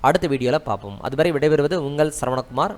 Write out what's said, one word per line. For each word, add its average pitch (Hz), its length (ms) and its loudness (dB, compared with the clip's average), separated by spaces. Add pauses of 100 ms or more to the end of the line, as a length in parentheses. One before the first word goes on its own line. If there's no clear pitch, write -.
அடுத்த 165 260 4
வீடியோல 131 280 0
பார்ப்போம். 101 460 -6
அதுவரை 139 300 0
விடைபெறுவது 151 440 2
உங்கள் 147 440 0
சரவணகுமார். 131 580 -2